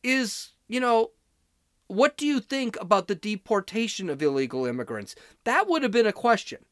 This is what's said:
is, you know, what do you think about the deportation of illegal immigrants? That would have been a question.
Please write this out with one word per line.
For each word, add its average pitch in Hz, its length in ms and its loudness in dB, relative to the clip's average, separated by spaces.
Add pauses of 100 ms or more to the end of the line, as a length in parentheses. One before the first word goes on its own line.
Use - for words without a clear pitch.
is, 254 460 -2 (180)
you 240 100 -4
know, 233 320 2 (760)
what 254 280 2
do 302 80 -6
you 285 140 2
think 247 420 -4
about 185 280 2
the 196 80 -2
deportation 202 920 -4
of 143 140 -4
illegal 135 420 0
immigrants? 120 520 -6 (260)
That 320 240 2
would 320 160 2
have 226 80 2
been 226 160 4
a 202 60 2
question. - 600 0